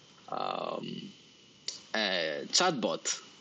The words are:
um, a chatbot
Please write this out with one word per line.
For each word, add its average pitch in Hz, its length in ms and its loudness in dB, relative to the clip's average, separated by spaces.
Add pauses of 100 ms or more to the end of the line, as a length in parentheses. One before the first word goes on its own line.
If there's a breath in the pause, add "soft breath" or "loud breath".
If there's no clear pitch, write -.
(280)
um, - 840 -4 (800)
a 87 540 2
chatbot 117 720 2 (200)